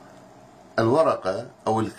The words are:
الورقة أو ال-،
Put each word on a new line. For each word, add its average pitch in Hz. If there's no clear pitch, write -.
الورقة 113
أو 110
ال-، 101